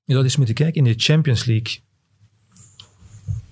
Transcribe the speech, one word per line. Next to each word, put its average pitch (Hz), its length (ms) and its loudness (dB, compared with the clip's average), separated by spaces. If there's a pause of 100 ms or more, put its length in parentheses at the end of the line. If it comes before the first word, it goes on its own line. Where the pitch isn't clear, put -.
Je - 100 -4
zou 135 100 2
eens 127 140 0
moeten 120 180 0
kijken 156 300 0
in 117 60 4
de 117 80 -2
Champions 147 460 2
League. 113 320 -2 (1700)